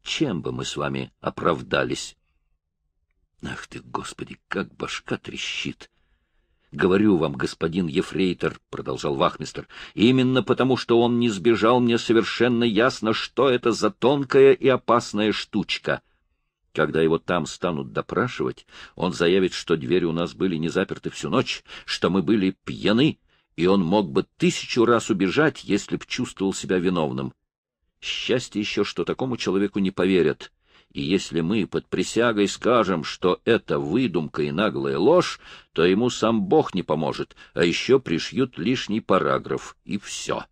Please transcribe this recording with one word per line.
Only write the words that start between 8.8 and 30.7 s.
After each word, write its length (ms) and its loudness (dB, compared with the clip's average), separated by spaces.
вахмистр, — 540 -4
именно 480 4
потому, 340 0
что 240 4
он 200 2
не 80 2
сбежал, 500 4
мне 200 2
совершенно 680 2
ясно, 480 0
что 360 0
это 220 2
за 200 0
тонкая 640 6
и 120 0
опасная 640 2
штучка. 720 -4
Когда 280 0
его 180 4
там 280 -2
станут 460 -6
допрашивать, 760 -4
он 160 -2
заявит, 400 2
что 240 -2
двери 280 0
у 80 0
нас 220 -4
были 220 -2
не 120 -2
заперты 420 -4
всю 180 -8
ночь, 340 -2
что 260 -2
мы 120 2
были 420 2
пьяны, 560 0
и 120 0
он 180 4
мог 260 2
бы 160 -2
тысячу 480 0
раз 260 2
убежать, 520 2
если 340 -2
б 120 -10
чувствовал 440 -4
себя 260 -2
виновным. 560 -2
Счастье 600 -4
ещё, 220 -2
что 220 -4
такому 320 -4
человеку 420 -2
не 140 0
поверят. 580 2